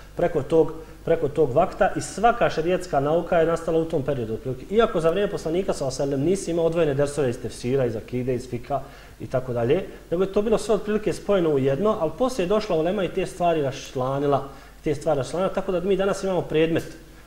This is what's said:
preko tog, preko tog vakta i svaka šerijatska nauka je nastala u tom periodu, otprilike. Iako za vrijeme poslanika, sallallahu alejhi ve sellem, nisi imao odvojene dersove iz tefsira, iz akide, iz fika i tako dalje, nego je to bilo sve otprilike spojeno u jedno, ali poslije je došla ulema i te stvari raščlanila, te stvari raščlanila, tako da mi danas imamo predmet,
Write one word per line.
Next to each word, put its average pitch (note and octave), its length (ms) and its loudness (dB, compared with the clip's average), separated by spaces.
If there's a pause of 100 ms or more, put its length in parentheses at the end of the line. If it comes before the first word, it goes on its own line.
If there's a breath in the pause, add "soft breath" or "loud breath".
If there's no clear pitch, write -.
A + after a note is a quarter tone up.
(160 loud breath)
preko E3 260 0
tog, D#3+ 300 4 (320 loud breath)
preko D#3+ 240 2
tog C3+ 240 2
vakta F3+ 440 2
i D3+ 40 -2
svaka F#3+ 500 2
šerijatska E3 500 0
nauka E3+ 380 2
je D#3+ 80 4
nastala E3 320 0
u E3 60 2
tom E3 180 -2
periodu, B2 320 -2
otprilike. C3 400 -6
Iako G#3+ 260 4
za E3 100 4
vrijeme G3 200 0
poslanika, F3 420 -2
sallallahu C3+ 300 -4
alejhi C#3 80 0
ve C#3 60 0
sellem, C#3+ 140 2
nisi F#3+ 200 -2
imao E3 160 2
odvojene E3 280 2
dersove C#3+ 360 0
iz A#2 120 -6
tefsira, B2 440 0
iz A2+ 100 -2
akide, B2 380 -4
iz A#2 160 -6
fika B2+ 300 -4 (400 loud breath)
i A2 60 -8
tako B2+ 260 -4
dalje, A#2+ 300 2 (280 loud breath)
nego E3+ 120 0
je F#3+ 100 -2
to G#3 100 2
bilo G#3+ 160 2
sve - 160 0
otprilike G#3 380 0
spojeno F3+ 380 2
u C#3+ 80 4
jedno, D3 420 2
ali D#3+ 180 0
poslije B3 260 0
je E3+ 40 -2
došla G#3 280 2
ulema F3+ 280 0
i E3 40 -2
te F3+ 180 -2
stvari E3+ 360 0
raščlanila, C3+ 840 0 (400 loud breath)
te D3+ 100 0
stvari D3+ 240 0
raščlanila, E3+ 360 -2
tako F#3+ 180 -2
da F3 80 0
mi F#3+ 160 2
danas F#3+ 260 0
imamo F#3 200 0
predmet, D#3+ 540 0 (300 loud breath)